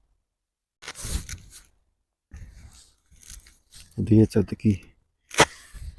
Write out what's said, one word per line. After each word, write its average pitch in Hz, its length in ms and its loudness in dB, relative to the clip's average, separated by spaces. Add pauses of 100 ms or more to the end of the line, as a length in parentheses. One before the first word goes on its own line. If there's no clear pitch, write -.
(4000)
Здається, 107 460 4
такий - 520 -2 (1040)